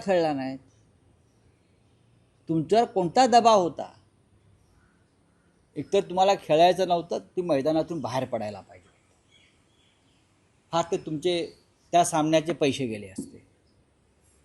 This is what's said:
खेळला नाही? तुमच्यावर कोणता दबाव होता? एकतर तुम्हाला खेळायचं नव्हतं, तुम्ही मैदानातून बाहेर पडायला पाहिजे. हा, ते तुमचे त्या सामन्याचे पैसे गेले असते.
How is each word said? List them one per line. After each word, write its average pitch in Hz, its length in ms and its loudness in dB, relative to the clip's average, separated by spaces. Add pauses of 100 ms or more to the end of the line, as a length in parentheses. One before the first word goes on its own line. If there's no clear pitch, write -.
खेळला 170 280 2
नाही? 131 240 -8 (1900)
तुमच्यावर 165 360 0
कोणता 196 420 2
दबाव 220 340 6
होता? 143 320 -6 (1800)
एकतर 160 240 -4
तुम्हाला 185 360 2
खेळायचं 170 520 2
नव्हतं, 170 220 -2
तुम्ही 196 340 -8
मैदानातून 156 560 -2
बाहेर 123 260 -6
पडायला 107 340 -8
पाहिजे. 92 300 -20 (1800)
हा, 170 80 0
ते 170 160 -4
तुमचे 160 600 -6 (340)
त्या 170 140 4
सामन्याचे 156 480 0
पैसे 135 320 -2
गेले 107 220 -8
असते. - 400 -16 (960)